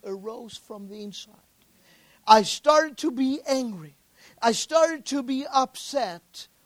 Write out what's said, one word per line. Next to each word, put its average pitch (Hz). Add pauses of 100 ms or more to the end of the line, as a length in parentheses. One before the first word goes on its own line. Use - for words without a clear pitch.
arose 214
from 202
the 208
inside. 208 (920)
I 220
started 302
to 294
be 262
angry. 220 (460)
I 233
started 320
to 277
be 262
upset 254 (180)